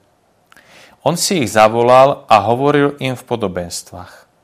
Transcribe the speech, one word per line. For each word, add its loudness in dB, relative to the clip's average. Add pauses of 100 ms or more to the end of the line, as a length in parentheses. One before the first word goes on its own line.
(1080)
On -2
si -4
ich -4
zavolal 2
a 4
hovoril -2
im -6
v -20
podobenstvách: -10 (160)